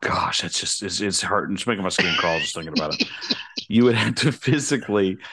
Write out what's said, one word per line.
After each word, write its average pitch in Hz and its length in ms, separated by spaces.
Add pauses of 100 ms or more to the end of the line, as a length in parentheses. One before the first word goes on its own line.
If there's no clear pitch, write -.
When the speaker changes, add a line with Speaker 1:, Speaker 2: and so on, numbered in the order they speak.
Speaker 1:
gosh, - 400
that's - 180
just, - 240
it's, 92 180
it's 98 200
hurting. 98 340
It's 95 120
making 104 160
my 92 60
skin 87 280
crawl 82 220
just - 140
thinking 80 240
about 76 160
it. - 160
Speaker 2:
<laughs> - 280 (340)
Speaker 1:
You 117 120
would 123 100
have 113 220
to 139 160
physically 110 880 (140)